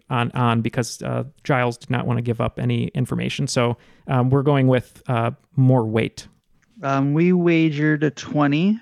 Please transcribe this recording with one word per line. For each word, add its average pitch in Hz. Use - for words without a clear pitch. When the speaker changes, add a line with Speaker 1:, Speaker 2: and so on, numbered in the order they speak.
Speaker 1:
on," 120
on 117
because, 113
uh, 123
Giles 123
did -
not 123
wanna 120
give 117
up -
any 120
information. 127
So, 120
um, 127
we're 139
going 139
with, 127
uh, 117
more 127
weight. 113
Speaker 2:
Um, 139
we 170
wagered 160
a 143
twenty 151